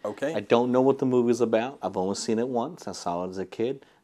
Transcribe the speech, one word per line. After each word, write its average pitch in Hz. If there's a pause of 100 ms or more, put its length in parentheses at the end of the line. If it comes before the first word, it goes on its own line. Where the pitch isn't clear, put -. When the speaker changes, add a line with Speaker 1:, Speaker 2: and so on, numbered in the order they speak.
Speaker 1:
Okay. 107
Speaker 2:
I 107
don't 120
know 127
what 135
the 139
movie's 123
about. 113
I've 95
only 95
seen 110
it 127
once. 123
I 95
saw 87
it 92
as 95
a 92
kid. 135 (200)